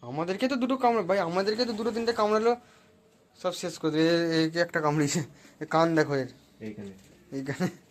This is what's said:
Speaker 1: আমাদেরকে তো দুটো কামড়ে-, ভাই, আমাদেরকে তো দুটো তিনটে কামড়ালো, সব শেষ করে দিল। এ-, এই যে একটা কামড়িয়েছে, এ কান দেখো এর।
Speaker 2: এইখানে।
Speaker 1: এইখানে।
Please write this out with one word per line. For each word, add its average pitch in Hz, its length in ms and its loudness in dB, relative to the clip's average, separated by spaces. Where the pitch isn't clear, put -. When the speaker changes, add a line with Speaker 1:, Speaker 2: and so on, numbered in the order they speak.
Speaker 1:
আমাদেরকে 175 420 -2
তো 285 120 -2
দুটো 262 200 0
কামড়ে-, 233 260 2
ভাই, 196 100 2
আমাদেরকে 202 400 0
তো 233 100 -4
দুটো 233 160 -2
তিনটে 233 240 -2
কামড়ালো, 214 320 2
সব 180 200 -4
শেষ 170 200 -6
করে 160 120 0
দিল। 156 80 4
এ-, 170 340 4
এই 160 180 4
যে 170 120 -4
একটা 170 200 -4
কামড়িয়েছে, 147 360 2
এ - 100 -10
কান 165 140 6
দেখো 143 240 4
এর। 127 80 -6
Speaker 2:
এইখানে। 104 260 -14
Speaker 1:
এইখানে। 135 300 -4